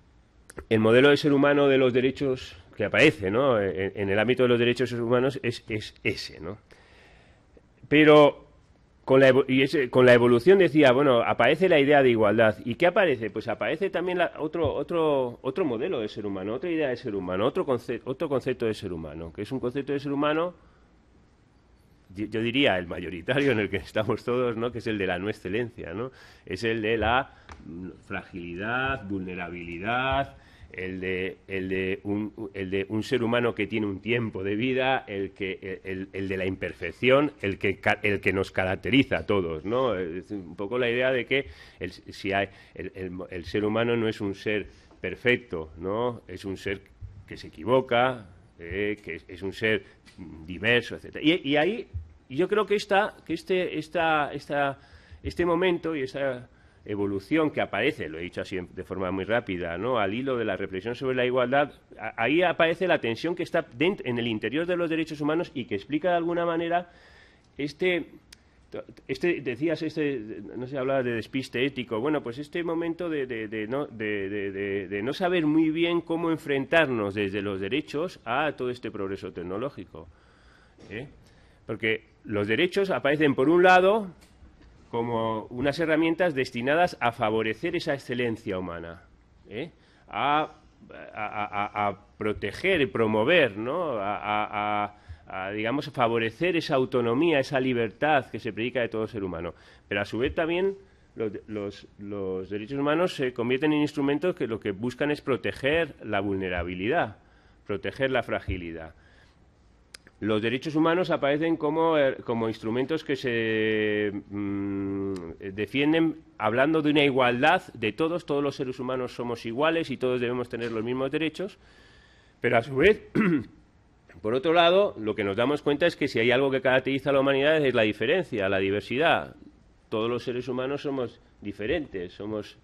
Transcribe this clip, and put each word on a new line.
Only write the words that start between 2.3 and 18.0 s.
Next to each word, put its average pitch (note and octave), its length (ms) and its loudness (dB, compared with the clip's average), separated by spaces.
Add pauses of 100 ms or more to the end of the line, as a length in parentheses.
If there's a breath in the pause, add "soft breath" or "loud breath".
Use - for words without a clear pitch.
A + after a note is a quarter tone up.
que G#2+ 100 0
aparece, G2+ 440 4
¿no? A#2+ 300 4
en, F#2+ 340 0
en G2+ 140 -2
el G2 100 2
ámbito B2 260 4
de B2 40 4
los A#2+ 100 4
derechos A#2+ 340 2
humanos B2 500 0
es, A#2 260 -6
es G#2+ 340 -8
ese, - 380 -6
¿no? F2 180 -10 (1300 soft breath)
Pero D3+ 600 8 (600)
con C3+ 120 8
la C3+ 100 10
evo-, C3 180 6
y C3 140 4
ese, C3 260 2
con B2+ 160 6
la B2 80 10
evolución B2 460 8
decía, D3+ 340 8
bueno, B2+ 300 6
aparece C3 480 4
la C3 100 6
idea C#3+ 220 6
de C3 80 8
igualdad. A2 560 6
¿Y A#2 80 -4
qué E3 120 2
aparece? D#3+ 440 2
Pues A2 180 -6
aparece B2 400 -2
también F3+ 300 -2
la, E3+ 180 0
otro, D3+ 380 -2
otro, C#3+ 680 0
otro C3+ 240 -4
modelo C3+ 360 -2
de G#2+ 80 -4
ser G#2 180 -8
humano, G2 260 -4
otra C3+ 180 -6
idea D#3 200 0
de B2 80 -2
ser A2 160 -8
humano, F#2 320 -2
otro E3 180 -2
conce-, B2 400 -4